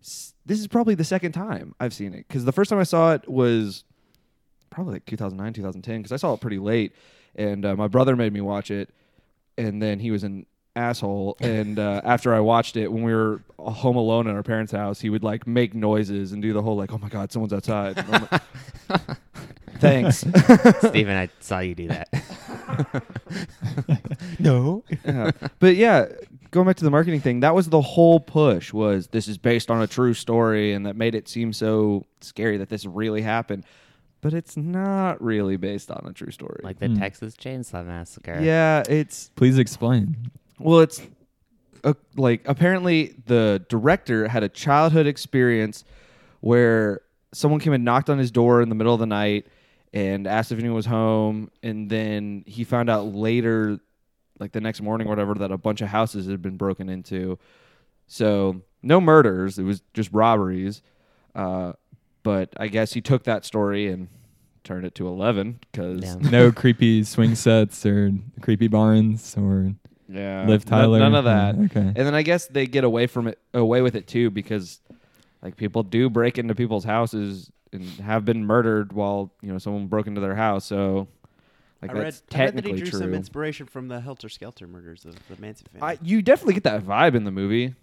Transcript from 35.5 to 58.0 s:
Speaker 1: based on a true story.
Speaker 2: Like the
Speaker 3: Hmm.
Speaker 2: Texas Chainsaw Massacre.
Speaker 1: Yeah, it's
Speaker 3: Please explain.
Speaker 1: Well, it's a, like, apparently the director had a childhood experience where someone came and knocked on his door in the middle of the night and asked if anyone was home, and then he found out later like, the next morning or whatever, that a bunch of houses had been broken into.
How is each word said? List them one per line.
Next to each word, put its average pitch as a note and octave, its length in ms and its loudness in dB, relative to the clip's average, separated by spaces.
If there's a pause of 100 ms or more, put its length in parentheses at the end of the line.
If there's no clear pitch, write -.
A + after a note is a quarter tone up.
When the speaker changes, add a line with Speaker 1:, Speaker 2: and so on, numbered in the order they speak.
Speaker 1:
based G2 340 -8
on - 180 -12
a - 40 -16
true - 180 -14
story. - 340 -16
Speaker 2:
Like F#2 140 -14
the - 100 -4
Speaker 3:
Hmm. A#2 80 2
Speaker 2:
Texas G2+ 400 -6
Chainsaw A#2+ 500 -12
Massacre. F2 560 -10
Speaker 1:
Yeah, D#3+ 460 2
it's - 480 -4
Speaker 3:
Please C3 220 6
explain. A#2 720 0 (280)
Speaker 1:
Well, E3 220 6
it's D#3+ 220 2 (840)
a, C#3+ 100 4 (220)
like, B2 300 2
apparently E3+ 680 2 (120)
the G#2+ 420 2
director A#2 600 0
had A#2 140 0
a G2+ 60 -2
childhood D3+ 580 4
experience A#2+ 800 0 (560)
where A2+ 640 2 (300)
someone D3+ 280 0
came D3+ 140 0
and A#2+ 100 0
knocked A#2+ 240 2
on C#3+ 100 2
his B2+ 120 0
door A#2+ 320 4
in A2+ 80 0
the A2 40 -2
middle A2+ 200 2
of A2 60 0
the A2+ 60 0
night G#2 400 -2 (460)
and G2 340 -4
asked A2 260 -2
if A2 60 -6
anyone A#2 180 -2
was A2 100 -4
home, A2 640 0 (120)
and G#2+ 280 -8
then G#2 560 -6
he A2+ 180 -10
found A#2+ 240 0
out G#2+ 260 0
later A2 640 0 (600)
like, G2+ 140 -12
the A2+ 80 -6
next A2 220 -8
morning A2 240 -4
or G#2 40 -6
whatever, G#2 240 -2
that G2 180 -6
a F#2+ 60 -6
bunch G#2+ 220 -4
of G#2 80 -4
houses G#2 380 -4
had F#2+ 160 -8
been F#2+ 140 -8
broken F#2+ 320 -4
into. F#2 500 -8 (680)